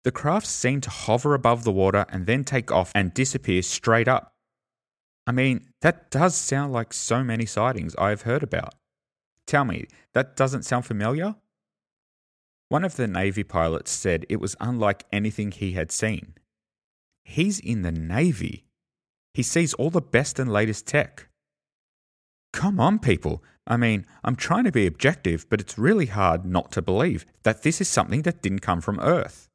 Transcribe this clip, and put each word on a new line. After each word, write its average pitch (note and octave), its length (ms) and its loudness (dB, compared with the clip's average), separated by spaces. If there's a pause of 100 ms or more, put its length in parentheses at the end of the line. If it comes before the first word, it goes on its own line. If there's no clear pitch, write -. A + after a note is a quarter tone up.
The B2+ 80 0
crafts F3 400 -2
seem C3 300 0
to - 100 -8
hover B2 440 0
above A#2+ 280 2
the A2+ 80 0
water F#2+ 380 4
and F#2 180 -6
then B2+ 160 2
take B2+ 300 -2
off F2+ 240 2
and F#2 180 0
disappear G#2 480 0
straight A#2 460 2
up. - 240 0 (960)
I - 20 -2
mean, B2+ 380 0 (140)
that - 280 0
does E3 240 2
sound C#3 380 -2
like A#2 200 -4
so B2 300 -2
many A#2 240 -2
sightings G#2 500 -2
I G2 120 2
have G#2 140 -2
heard B2+ 200 0
about. - 320 -4 (720)
Tell C#3+ 180 2
me, F#2 220 -4 (280)
that C3 220 0
doesn't C3+ 280 0
sound B2 220 -2
familiar? C#3 480 -2 (1300)
One D#3+ 160 0
of F3+ 100 -4
the A#2+ 140 -2
Navy G2 340 -2
pilots E2 480 -2
said E2+ 380 0
it G#2 120 -2
was - 200 -6
unlike G#2+ 500 -2
anything G#2 400 -4
he G2 220 -6
had E2+ 180 -4
seen. - 440 -6 (920)
He's F#3+ 340 -2
in A2 240 -4
the F2 80 -2
Navy. F2 760 -2 (680)
He C3 80 -2
sees E3 320 0
all D3+ 160 0
the F3 100 0
best - 380 0
and B2 140 -2
latest G#2+ 340 0
tech. - 420 -4 (1200)
Come F#3+ 260 0
on, E3+ 220 4
people. D#2+ 420 0 (240)
I A#2 100 0
mean, A2+ 300 2 (160)
I'm B2+ 140 -2
trying G#3+ 280 0
to G3 80 2
be G#2+ 140 4
objective, E2+ 640 0
but G#2 100 2
it's - 160 -10
really D#3+ 300 2
hard F#2+ 380 2
not F2+ 280 -2
to F2+ 100 -2
believe G2+ 440 0 (160)
that - 220 2
this D#3+ 160 2
is F#3+ 80 -2
something B2 340 0
that E3+ 200 -2
didn't F#2+ 180 -2
come F2+ 200 0
from G#2 200 -4
Earth. - 540 -2